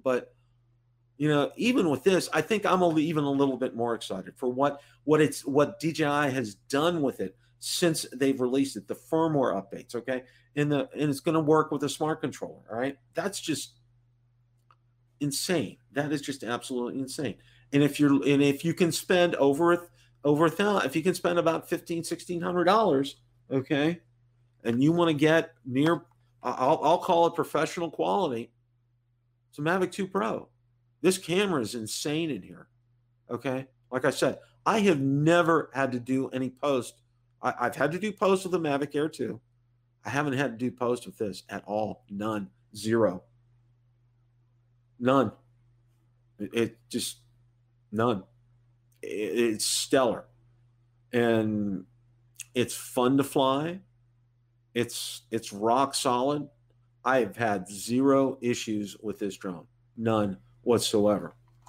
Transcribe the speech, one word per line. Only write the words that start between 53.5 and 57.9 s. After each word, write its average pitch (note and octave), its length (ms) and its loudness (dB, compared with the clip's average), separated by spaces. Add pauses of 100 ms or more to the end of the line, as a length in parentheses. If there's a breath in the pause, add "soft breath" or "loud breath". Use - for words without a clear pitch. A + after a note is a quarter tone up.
It's, - 560 -6
it's A2 240 -6
rock A#2 400 2
solid. C#3 540 0 (560)
I B2+ 160 2
have G2+ 160 -2
had G#2 340 -2
zero C3 720 2